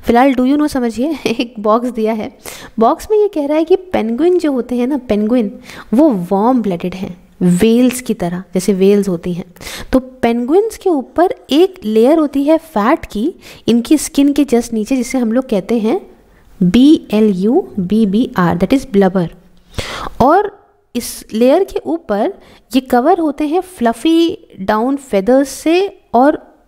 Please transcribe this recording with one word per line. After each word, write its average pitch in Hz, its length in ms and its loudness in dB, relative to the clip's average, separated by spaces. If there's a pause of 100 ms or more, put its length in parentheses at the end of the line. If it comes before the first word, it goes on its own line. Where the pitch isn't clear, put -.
फिलहाल 254 300 4
do 240 80 0
you 262 120 2
know 294 140 0
समझिए, 247 540 -4
<laughs> - 40 -16
एक 233 340 -4
box 226 300 0
दिया 220 240 -2
है, 214 240 -8 (420)
Box 240 320 0
में 427 60 2
ये 415 100 2
कह 311 180 -4
रहा 302 120 0
है 330 60 0
कि 339 120 4
penguin 277 640 -2
जो 302 120 0
होते 247 240 -4
हैं 247 120 -2
ना, 285 100 -2
penguin 214 640 -2 (340)
वो 294 160 6 (220)
warm 226 300 2
blooded 180 340 -6
हैं, 185 220 -12 (240)
whales 226 600 4
की 220 120 -6
तरह, 180 300 -6 (100)
जैसे 190 200 0
whales 196 360 4
होती 180 240 -4
हैं। 165 120 -8 (460)
तो 262 80 2
penguins 254 800 -2
के 381 120 -2
ऊपर 311 440 0 (160)
एक 330 360 2
layer 226 320 4
होती 285 260 0
है 311 140 2
fat 254 480 -2
की, 240 280 -6 (340)
इनकी 240 300 2
skin 285 360 0
के 285 120 2
just 233 280 -2
नीचे, 220 220 -2
जिसे 254 220 -4
हम 226 160 0
लोग 254 160 -2
कहते 220 300 -2
हैं 233 220 0 (640)
बी 254 480 4
एल 214 240 2
यू 233 340 0 (100)
बी 208 260 0
बी 214 320 -2
आर, 175 200 2
that 190 160 0
is 269 180 0
blubber। 190 360 2 (920)
और 370 460 0 (280)
इस - 380 -10
layer 262 300 2
के 381 220 -6
ऊपर 294 480 -4 (420)
ये 262 60 2
cover 262 380 2
होते 302 280 -4
हैं 339 140 -2
fluffy 330 760 -2 (240)
down 220 340 -2
feathers 262 540 0
से 359 520 -2 (120)
और 277 440 0 (100)